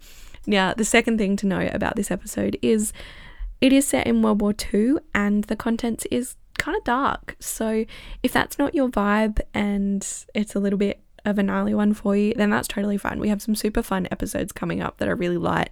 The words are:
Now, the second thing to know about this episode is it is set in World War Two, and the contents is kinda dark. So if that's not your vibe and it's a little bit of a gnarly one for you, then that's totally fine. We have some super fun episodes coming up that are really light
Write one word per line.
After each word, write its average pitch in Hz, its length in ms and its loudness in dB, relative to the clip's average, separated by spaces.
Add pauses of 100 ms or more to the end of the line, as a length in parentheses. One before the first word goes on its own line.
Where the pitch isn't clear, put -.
(460)
Now, 190 300 2
the 226 100 0
second 233 320 2
thing 202 200 2
to 202 100 -2
know 175 260 0
about - 220 -2
this 202 160 -2
episode 202 500 -2
is 220 320 2 (680)
it 262 120 6
is 277 140 6
set - 180 2
in 226 160 4
World 214 200 4
War 208 120 2
Two, 220 460 2 (160)
and 208 300 2
the 220 100 -4
contents 226 560 -4
is 247 240 -2 (240)
kinda 392 260 -2
dark. 247 540 0
So 220 460 -2 (360)
if 254 100 0
that's - 280 0
not 285 160 0
your 269 140 2
vibe 214 500 2 (160)
and 196 520 0 (280)
it's 214 200 -2
a 202 40 2
little 202 180 2
bit 202 240 0 (240)
of 208 140 2
a 196 40 2
gnarly 196 300 0
one 208 220 4
for 202 200 0
you, 208 200 2
then 208 160 2
that's 214 160 0
totally 202 300 -2
fine. - 220 -4
We 214 100 0
have 208 120 0
some 214 140 0
super 214 260 0
fun 190 300 -4
episodes - 400 -4
coming 175 300 -4
up - 160 -6
that - 120 -2
are 175 60 0
really 175 220 -2
light 170 340 -2